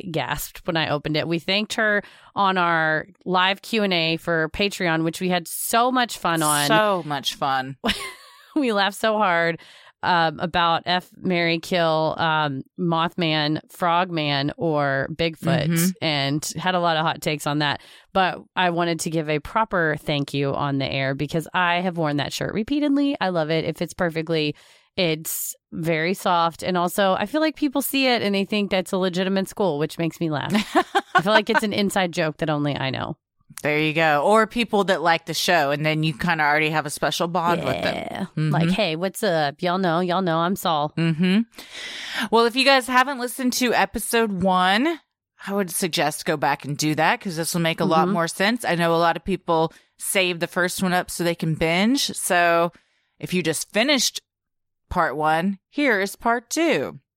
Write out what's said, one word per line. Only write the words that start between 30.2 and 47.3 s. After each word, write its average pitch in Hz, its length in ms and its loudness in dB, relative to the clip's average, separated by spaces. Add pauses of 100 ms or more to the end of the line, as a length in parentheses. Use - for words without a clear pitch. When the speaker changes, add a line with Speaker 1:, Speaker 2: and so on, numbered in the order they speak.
Speaker 1:
me 170 80 -2
laugh. 151 240 -4
Speaker 2:
<laughs> - 600 0
Speaker 1:
I - 80 4
feel 196 100 2
like 214 160 4
it's 233 140 2
an 214 100 0
inside 196 400 0
joke 156 240 -2
that 160 140 -4
only 147 260 0
I 135 140 -4
know. - 260 -6 (460)
Speaker 2:
There 151 160 0
you 156 160 2
go. 151 300 2
Or 214 220 4
people 214 380 0
that 175 180 0
like 165 240 2
the 160 80 -4
show, 160 360 2
and 147 160 0
then 156 160 0
you 160 120 0
kinda 165 300 0
already 151 260 4
have 156 140 0
a 147 60 -8
special 160 380 -2
bond 170 360 0
with - 180 -4
them. - 140 0
Speaker 1:
Yeah. - 240 -8 (160)
Speaker 2:
Mm-hmm. 156 140 0
Speaker 1:
Like, 160 200 2
"Hey, 185 260 0
what's 185 260 -6
up? 156 400 0
Y'all 180 160 0
know, 175 220 2
y'all 180 220 0
know 165 160 0
I'm 170 180 0
Saul." 151 420 -2
Speaker 2:
Mm-hmm. 170 420 2 (880)
Well, 226 140 6
if 233 120 0
you 262 80 2
guys 269 240 4
haven't 254 320 2
listened 247 340 -2
to 247 180 2
episode 202 720 0
one, 190 580 2 (460)
I 196 80 -6
would 196 160 0
suggest 160 540 -2
go 165 120 0
back 147 280 -2
and 139 120 -6
do 151 200 0
that, 180 240 2
'cause 175 160 -8